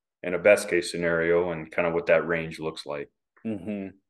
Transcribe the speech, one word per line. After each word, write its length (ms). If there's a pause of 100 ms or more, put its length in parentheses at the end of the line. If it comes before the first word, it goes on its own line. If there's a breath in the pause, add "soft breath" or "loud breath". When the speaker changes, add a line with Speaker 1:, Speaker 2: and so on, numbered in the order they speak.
(240)
Speaker 1:
and 100
a 60
best 300
case 200
scenario 640
and 180
kinda 220
what 140
that 200
range 360
looks 240
like. 240 (360)
Speaker 2:
Mm-hmm. 420 (220)